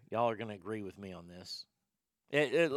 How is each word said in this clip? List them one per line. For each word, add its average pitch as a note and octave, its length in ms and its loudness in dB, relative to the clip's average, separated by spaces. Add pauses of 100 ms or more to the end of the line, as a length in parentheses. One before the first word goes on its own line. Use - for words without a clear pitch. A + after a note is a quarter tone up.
(100)
y'all A#2 200 4
are A2 60 0
gonna G#2+ 180 -6
agree G#2 280 -6
with F#2+ 160 -10
me G2 140 -10
on F2 160 -14
this. F2+ 360 -12 (680)
It, C#3 240 4
it, D#3+ 220 6